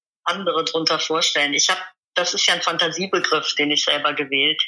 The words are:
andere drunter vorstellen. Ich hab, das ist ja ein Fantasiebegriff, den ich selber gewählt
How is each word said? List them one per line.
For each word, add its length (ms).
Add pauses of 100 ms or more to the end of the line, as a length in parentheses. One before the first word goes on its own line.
(240)
andere 400
drunter 360
vorstellen. 540
Ich 160
hab, 80 (360)
das 200
ist 140
ja 60
ein 80
Fantasiebegriff, 920
den 160
ich 120
selber 300
gewählt 540